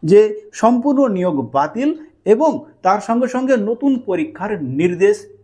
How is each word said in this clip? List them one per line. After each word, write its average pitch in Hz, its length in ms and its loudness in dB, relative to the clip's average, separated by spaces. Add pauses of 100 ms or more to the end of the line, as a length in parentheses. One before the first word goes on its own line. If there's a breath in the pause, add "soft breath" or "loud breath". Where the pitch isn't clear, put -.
যে 208 380 4 (120)
সম্পূর্ণ 254 560 0
নিয়োগ 180 440 -2
বাতিল 214 420 -2 (300 loud breath)
এবং 226 400 2 (180 loud breath)
তার 185 180 2
সঙ্গে 240 280 -2
সঙ্গে 254 280 0
নতুন 233 420 0
পরীক্ষার 180 640 -6
নির্দেশ 175 640 0 (180)